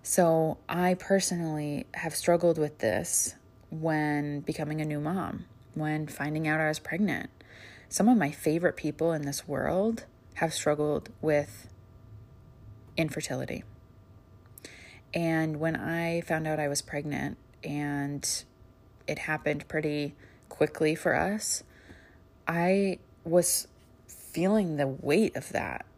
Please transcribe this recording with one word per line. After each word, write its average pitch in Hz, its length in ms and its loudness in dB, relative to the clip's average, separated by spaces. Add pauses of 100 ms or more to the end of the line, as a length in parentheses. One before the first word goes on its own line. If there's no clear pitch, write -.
So 160 560 4 (100)
I 180 280 2
personally 160 960 0
have 156 220 -6
struggled 170 420 4
with 147 220 -2
this - 560 0 (340)
when 151 680 -2
becoming 156 420 -4
a 151 40 -2
new 151 140 -2
mom, 165 460 -4 (300)
when 151 320 -2
finding 151 400 -4
out 156 120 2
I 156 80 2
was 151 120 0
pregnant. 175 500 -2 (600)
Some 202 200 4
of 247 80 8
my 147 140 4
favorite 165 440 2
people 156 360 0
in 156 100 0
this 139 260 -6
world 180 580 0 (320)
have 165 140 0
struggled 151 580 0 (120)
with 147 480 0 (1300)
infertility. 143 680 -4 (1500)
And 160 460 0
when 160 160 0
I 170 460 -2
found 160 260 -2
out 156 120 0
I 147 80 0
was 143 140 0
pregnant 143 560 -6 (260)
and 143 640 -4 (800)
it 147 140 -4
happened 151 480 -2
pretty 147 480 -2 (340)
quickly 156 460 2
for 156 200 2
us, 190 460 0 (880)
I 185 480 2 (260)
was 170 440 2 (400)
feeling 185 680 0
the 143 100 2
weight 143 480 2
of - 140 -6
that. - 360 -4 (120)